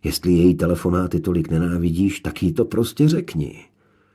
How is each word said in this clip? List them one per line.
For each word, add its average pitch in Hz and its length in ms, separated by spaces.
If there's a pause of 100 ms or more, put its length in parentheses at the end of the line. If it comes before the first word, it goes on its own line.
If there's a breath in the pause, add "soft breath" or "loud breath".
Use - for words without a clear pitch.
jestli 87 300
její 87 220
telefonáty 87 640
tolik 87 300
nenávidíš, 87 720
tak - 240
jí 85 100
to 117 120
prostě 117 440
řekni." 156 560 (500)